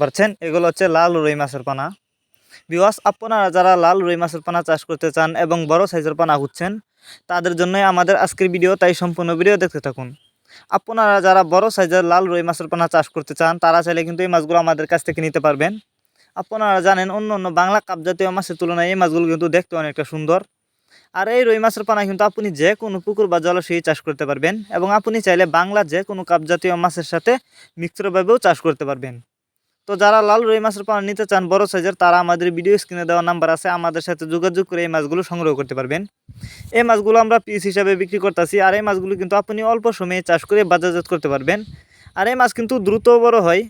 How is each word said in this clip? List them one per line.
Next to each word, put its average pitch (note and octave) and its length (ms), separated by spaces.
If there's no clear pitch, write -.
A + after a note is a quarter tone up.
পাচ্ছেন, G3 280
এগুলো E3+ 220
হচ্ছে E3 180
লাল E3+ 160
রুই D3+ 180
মাছের C3+ 260
পানা। C3+ 180
ভিউয়ার্স, F#3 280
আপনারা G#3+ 460
যারা F#3 160
লাল F3+ 220
রুই F3 160
মাছের E3 240
পানা F3 220
চাষ D#3+ 220
করতে D#3+ 260
চান D#3+ 140
এবং E3 140
বড় E3+ 200
সাইজের D#3 280
পানা D#3+ 220
খুঁজছেন, E3+ 300
তাদের F3 320
জন্যই F#3 320
আমাদের F3+ 320
আজকের F#3+ 300
ভিডিও, F3 180
তাই F3+ 200
সম্পূর্ণ E3+ 280
ভিডিও G3 240
দেখতে D#3+ 220
থাকুন। C3 220
আপনারা G#3+ 440
যারা F#3+ 160
বড় G3 220
সাইজের F#3 360
লাল F3+ 200
রুই F3 160
মাছের E3 240
পানা E3+ 220
চাষ D#3+ 120
করতে D3+ 240
চান, E3 140
তারা E3 220
চাইলে E3 220
কিন্তু E3+ 180
এই F#3 80
মাছগুলো E3 260
আমাদের D#3+ 320
কাছ E3+ 160
থেকে D#3+ 140
নিতে D#3+ 240
পারবেন। D3+ 280
আপনারা G3+ 400
জানেন, F#3+ 200
অন্য G#3+ 200
অন্য F#3 100
বাংলা F#3+ 280
কাপ F3+ 200
জাতীয় F#3 240
মাছের F#3 280
তুলনায় E3+ 320
এই F#3+ 100
মাছগুলো E3+ 300
কিন্তু E3 240
দেখতে F3+ 260
অনেকটা D3+ 300
সুন্দর। D#3 280
আর F#3+ 100
এই B3+ 120
রুই A3 160
মাছের A3 240
পানা G#3+ 220
কিন্তু G3 200
আপনি G#3 180
যে E3+ 80
কোনো G3+ 220
পুকুর G#3 280
বা F3 140
জলাশয়ে F3 420
চাষ D#3 180
করতে D3+ 240
পারবেন C#3+ 260
এবং F3 120
আপনি A3 280
চাইলে F#3 200
বাংলা G3 240
যে F3 60
কোনো G3 200
কাপ E3+ 200
জাতীয় F3 240
মাছের E3+ 280
সাথে E3+ 200
মিশ্রভাবেও F#3 680
চাষ E3+ 200
করতে D#3 240
পারবেন। C3 260
তো - 20
যারা G#3 180
লাল A3 180
রুই A3 180
মাছের G#3 220
পানা G#3 220
নিতে G#3 220
চান F#3+ 200
বড় G3 200
সাইজের, F#3 300
তারা F3 220
আমাদের F3 240
ভিডিও F#3 240
স্ক্রিনে F3 280
দেওয়া E3+ 200
নাম্বার E3 260
আছে, F3 120
আমাদের E3 300
সাথে D#3+ 160
যোগাযোগ F3 360
করে F3 160
এই E3 80
মাছগুলো D#3 360
সংগ্রহ E3+ 300
করতে C#3 200
পারবেন। C#3 220
এই A#3 120
মাছগুলো A3 340
আমরা A3 220
পিস G#3 240
হিসাবে G3 220
বিক্রি G3 240
করতেছি, F3 300
আর F#3+ 120
এই G#3 100
মাছগুলো F#3+ 340
কিন্তু F#3+ 200
আপনি G#3+ 180
অল্প A#3 140
সময়ে F3+ 300
চাষ E3+ 200
করে G#3 120
বাজারজাত F3 400
করতে D#3+ 220
পারবেন। C#3+ 260
আর F#3+ 160
এই B3+ 80
মাছ A#3+ 180
কিন্তু A#3 160
দ্রুত G#3 220
বড় A#3 220
হয় F3+ 220